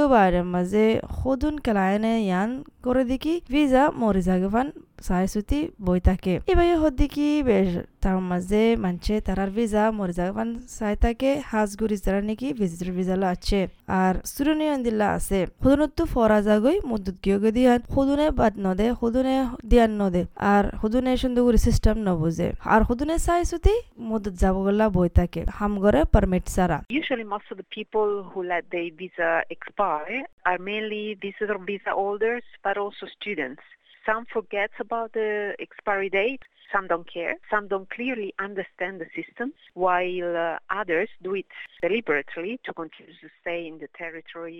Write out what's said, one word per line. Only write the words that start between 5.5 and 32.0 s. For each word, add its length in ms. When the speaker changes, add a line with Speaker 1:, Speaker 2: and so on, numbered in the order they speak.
Speaker 1:
বই 220
থাকে। 260
এবার 160
হদ্দি 320
কি 120
বেশ 200
তার 140
মাঝে 300
মানছে 300
তারার 320
ভিসা 260
মরি 200
জাগে 200
ফান 120
চাই 260
থাকে 260
হাজগুড়ি 460
যারা 240
নাকি 180
ভিজিটর 380
ভিসা 240
লো 120
আছে। 260
আর 120
স্টুডেন্ট 320
ইউনিয়ন 240
দিল্লা 220
আছে। 220
খুদুনত 360
তো 60
ফরা 340
জাগই 300
মুদ্দত 340
গিয়ে 180
গিয়ে 140
দিয়ান। 240
খুদুনে 340
বাদ 140
নদে, 220
খুদুনে 360
দিয়ান 220
নদে। 200
আর 100
খুদুনে 320
সুন্দর 220
করে 220
সিস্টেম 280
নবুঝে। 400
আর 140
খুদুনে 280
চাই 240
সুতি 260
মুদ্দত 320
যাব 140
গলা 200
বই 220
থাকে। 240
হাম 160
ঘরে 180
পারমিট 320
সারা। 220
Speaker 2:
Usually 320
most 200
of 80
the 160
people 320
who 100
let 100
their 160
visa 300
expire 640
are 100
mainly 320
visitor 320
visa 300
holders, 460